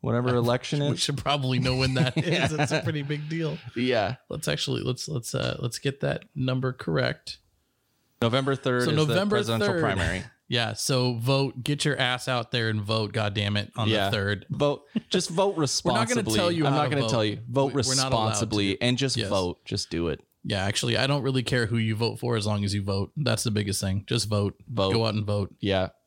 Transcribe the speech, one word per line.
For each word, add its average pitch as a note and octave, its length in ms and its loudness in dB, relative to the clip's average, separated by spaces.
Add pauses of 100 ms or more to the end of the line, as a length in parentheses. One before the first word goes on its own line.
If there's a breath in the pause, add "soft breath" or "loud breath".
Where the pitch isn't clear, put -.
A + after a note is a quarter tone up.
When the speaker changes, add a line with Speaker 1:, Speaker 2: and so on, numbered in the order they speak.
Speaker 1:
Whatever A#2+ 260 2
Speaker 2:
<laughs> B2+ 80 2
Speaker 1:
election B2 440 0
Speaker 2:
We C#3+ 100 0
Speaker 1:
is. A#2 100 -2
Speaker 2:
should C#3+ 180 -2
probably C3 400 0
know B2+ 180 2
when C3 180 2
that B2+ 240 2
Speaker 1:
<laughs> D3+ 60 0
Speaker 2:
is. D#3 280 2
It's D3 180 0
a D#3+ 60 2
Speaker 1:
Yeah. D3+ 60 2
Speaker 2:
pretty D3+ 200 -2
big D3 260 -4
deal. D#3+ 300 -4 (160)
Speaker 1:
Yeah. A#2+ 420 2 (120)
Speaker 2:
Let's - 180 -6
actually, B1+ 360 -2
let's, B2+ 260 -4
let's, D#2 260 -6
uh, - 260 0
let's - 180 -4
get C#3 220 -4
that - 240 -2 (100)
number B2+ 380 -2
correct. - 640 -2 (840)
Speaker 1:
November C3+ 320 2
third B2 300 0
Speaker 2:
So A#2+ 60 2
Speaker 1:
is D3+ 60 2
Speaker 2:
November F3+ 400 2
Speaker 1:
the - 60 2
presidential G#3 320 0
Speaker 2:
third. E3+ 60 0
Speaker 1:
primary. F#2 480 0
Speaker 2:
<laughs> - 40 -20 (180)
Yeah. A#2 220 0
So B2+ 420 0
vote, C3 480 0
get C#3+ 220 -2
your D3 120 0
ass B2+ 300 0
out B2 240 -2
there A2+ 200 0
and G#2+ 120 0
vote, A2 300 -2
God G#2 220 -2
damn G#2 220 0
it, G#2 200 -4
on A2 120 0
Speaker 1:
Yeah. G#2+ 180 2
Speaker 2:
the G2+ 100 0
third. G2+ 340 -2
Speaker 1:
Vote, C#3+ 320 0 (260 loud breath)
just - 220 0
vote F#3+ 200 2
Speaker 2:
<laughs> F3+ 60 -4
We're D#3+ 60 0
not G3+ 460 0
gonna A#3+ 140 0
Speaker 1:
responsibly. - 120 0
Speaker 2:
tell F3 160 2
you D#3+ 160 0
Speaker 1:
I'm C#3 60 2
Speaker 2:
how - 60 2
Speaker 1:
not D3+ 80 2
Speaker 2:
to B2+ 40 -2
Speaker 1:
gonna C#3 120 0
Speaker 2:
vote. A2 100 0
Speaker 1:
tell A2+ 120 2
you. G#2 140 -2 (100)
Vote C3 240 2
Speaker 2:
We, C3+ 140 2
we're C3 80 0
not C3 180 0
allowed A2+ 120 2
to. A2 60 2
Speaker 1:
responsibly G#2 520 0
and B2 160 2
just C3 180 0
Speaker 2:
Yes. G#2+ 120 -2
Speaker 1:
vote. F#2 360 0
Just - 260 -4
do E2+ 180 -2
it. D2 120 -4 (220)
Speaker 2:
Yeah, G2 220 -2
actually, A2 340 0
I B2+ 80 2
don't C#3+ 160 0
really C3 220 0
care B2 220 0
who A#2 100 0
you A2 180 0
vote G#2+ 240 -2
for B2 180 -2
as G#2 120 0
long G#2 160 0
as G2+ 100 -2
you G#2 80 0
vote. G2 340 -2
That's B2 280 0
the A#2 80 0
biggest G2+ 280 -2
thing. G2 280 0
Just G2 200 0
vote. G2+ 280 0 (120)
Speaker 1:
Vote. G2 240 2
Speaker 2:
Go A2+ 140 4
out G#2+ 80 0
and G#2+ 100 0
vote. G2+ 360 -2
Speaker 1:
Yeah. F#2+ 300 2 (160)